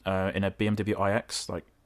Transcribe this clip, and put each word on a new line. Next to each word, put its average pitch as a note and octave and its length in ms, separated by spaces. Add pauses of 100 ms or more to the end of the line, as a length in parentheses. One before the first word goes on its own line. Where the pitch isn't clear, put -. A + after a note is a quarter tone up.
uh, F#2+ 300
in G2 100
a G2 60
B G#2+ 160
M G#2+ 80
W G#2 220
I G2 160
X, - 360
like, F2+ 160 (220)